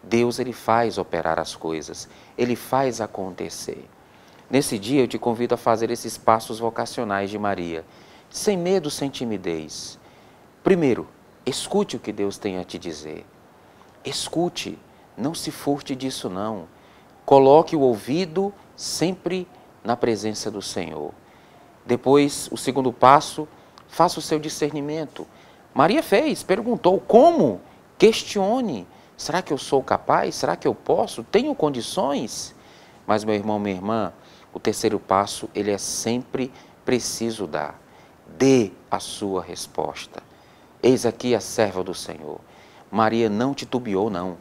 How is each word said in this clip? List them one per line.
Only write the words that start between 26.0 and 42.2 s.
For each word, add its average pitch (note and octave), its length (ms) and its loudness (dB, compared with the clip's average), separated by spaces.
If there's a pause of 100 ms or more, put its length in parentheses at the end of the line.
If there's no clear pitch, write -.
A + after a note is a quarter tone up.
fez, B3 420 2
perguntou, G3 560 2
"Como?" A3+ 600 6 (380)
Questione. G#3 880 2 (300)
"Será E3+ 240 -4
que F3+ 100 -6
eu C#3 60 0
sou C3+ 260 0
capaz? - 520 0
Será D3+ 200 -2
que - 120 -4
eu A#2+ 60 2
posso? E3 500 -2
Tenho C4 300 0
condições?" D3 1040 -4 (500)
Mas, G#2 200 0
meu A2 100 0
irmão, G#2 240 -2
minha G2+ 160 -2
irmã, G2+ 380 -4 (400)
o - 80 -12
terceiro G#2+ 360 0
passo, G2 560 0
ele G2+ 180 -2
é G2 60 0
sempre B2 760 -4 (320)
preciso A2+ 600 -2
dar. D2+ 300 -6 (600)
Dê B2+ 340 6 (180)
a F#2 100 -2
sua F#2+ 420 -4
resposta. - 840 -8 (580)
Eis A#2+ 240 4
aqui A#2+ 280 0
a G#2+ 60 2
serva G2 420 -2
do F2 120 -6
Senhor. D#2 480 -12 (500)